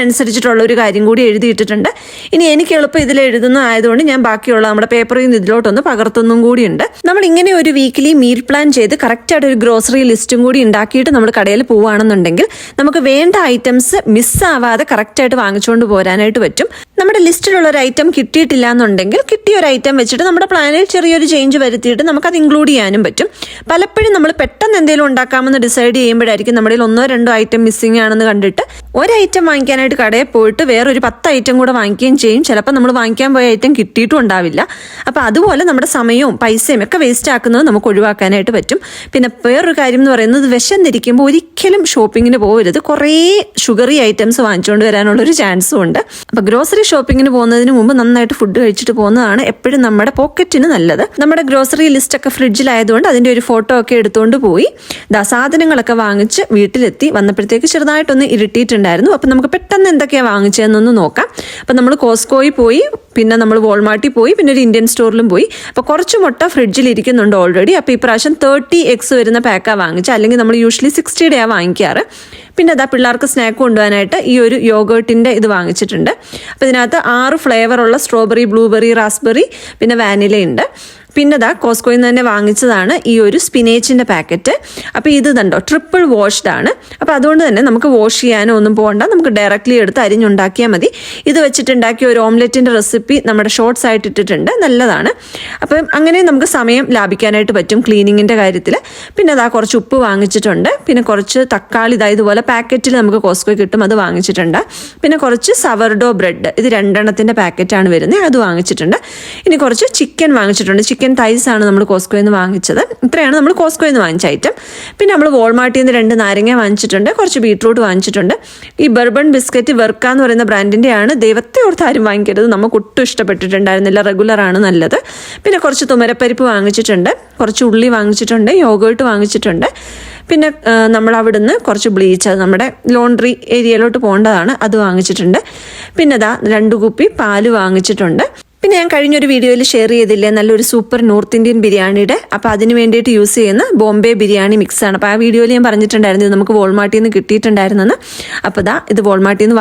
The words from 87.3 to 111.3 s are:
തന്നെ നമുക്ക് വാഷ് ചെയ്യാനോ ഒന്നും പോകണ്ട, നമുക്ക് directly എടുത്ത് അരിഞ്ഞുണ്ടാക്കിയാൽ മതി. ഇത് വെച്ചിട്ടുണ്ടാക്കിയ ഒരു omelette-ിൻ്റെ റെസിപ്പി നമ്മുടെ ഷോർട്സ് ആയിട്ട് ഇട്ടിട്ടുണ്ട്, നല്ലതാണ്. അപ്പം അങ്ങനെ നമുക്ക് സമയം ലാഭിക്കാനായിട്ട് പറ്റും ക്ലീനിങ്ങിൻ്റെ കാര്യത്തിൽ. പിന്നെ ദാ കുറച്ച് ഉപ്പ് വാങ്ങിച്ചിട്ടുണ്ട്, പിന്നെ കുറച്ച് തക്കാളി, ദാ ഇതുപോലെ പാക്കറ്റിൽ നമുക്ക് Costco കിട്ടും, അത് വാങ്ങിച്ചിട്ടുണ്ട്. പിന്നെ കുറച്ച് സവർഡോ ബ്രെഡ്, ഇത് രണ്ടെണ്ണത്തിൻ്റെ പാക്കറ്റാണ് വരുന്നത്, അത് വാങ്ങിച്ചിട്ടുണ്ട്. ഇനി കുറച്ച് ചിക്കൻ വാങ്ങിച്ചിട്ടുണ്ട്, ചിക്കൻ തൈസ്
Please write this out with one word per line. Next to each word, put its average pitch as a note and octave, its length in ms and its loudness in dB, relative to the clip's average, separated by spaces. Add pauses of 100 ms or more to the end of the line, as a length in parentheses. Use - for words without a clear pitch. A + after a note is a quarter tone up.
തന്നെ G#3+ 200 0
നമുക്ക് A#3 280 0
വാഷ് G#3+ 260 2
ചെയ്യാനോ A3+ 380 0
ഒന്നും G#3+ 200 2
പോകണ്ട, G#3+ 220 0 (100)
നമുക്ക് E4 280 2
directly G3+ 440 0
എടുത്ത് G3 220 -2
അരിഞ്ഞുണ്ടാക്കിയാൽ G#3 680 0
മതി. F3+ 140 0 (420)
ഇത് D4+ 160 2
വെച്ചിട്ടുണ്ടാക്കിയ B3 640 0
ഒരു A#3 160 2
omelette-ിൻ്റെ A#3+ 500 2
റെസിപ്പി A3+ 380 -2 (120)
നമ്മുടെ G#3+ 280 0
ഷോർട്സ് A#3 320 0
ആയിട്ട് A3 220 -2
ഇട്ടിട്ടുണ്ട്, F3 400 -2 (140)
നല്ലതാണ്. A#3+ 460 0 (540)
അപ്പം D#4 220 -2 (120)
അങ്ങനെ E4 200 2 (100)
നമുക്ക് C#4 280 0
സമയം B3 280 0 (120)
ലാഭിക്കാനായിട്ട് G#3+ 600 -2
പറ്റും A#3+ 280 0
ക്ലീനിങ്ങിൻ്റെ G#3 560 2
കാര്യത്തിൽ. F#3 320 -2 (420)
പിന്നെ E4+ 240 2
ദാ A#3 140 0
കുറച്ച് A3 260 0
ഉപ്പ് C4+ 160 -4 (100)
വാങ്ങിച്ചിട്ടുണ്ട്, G3 640 -2 (160)
പിന്നെ B3 240 2
കുറച്ച് G3+ 300 -2 (140)
തക്കാളി, A3+ 480 -2
ദാ G#3+ 140 2
ഇതുപോലെ G#3 260 0 (100)
പാക്കറ്റിൽ A#3+ 480 -2
നമുക്ക് G#3 260 0
Costco F#3 340 -2
കിട്ടും, G#3 260 0
അത് G#3+ 160 0
വാങ്ങിച്ചിട്ടുണ്ട്. F3 580 -2 (420)
പിന്നെ D#4 220 0
കുറച്ച് A#3+ 280 0 (120)
സവർഡോ A3+ 460 0 (100)
ബ്രെഡ്, F3 300 -4 (100)
ഇത് A#3+ 160 0
രണ്ടെണ്ണത്തിൻ്റെ G#3 640 0
പാക്കറ്റാണ് F#3+ 540 0
വരുന്നത്, A3 360 0
അത് B3+ 160 2
വാങ്ങിച്ചിട്ടുണ്ട്. F3 520 -2 (480)
ഇനി E4 180 2
കുറച്ച് B3 220 0 (120)
ചിക്കൻ D#4 400 -2
വാങ്ങിച്ചിട്ടുണ്ട്, G3+ 520 0
ചിക്കൻ C4 300 -2
തൈസ് A#3 340 0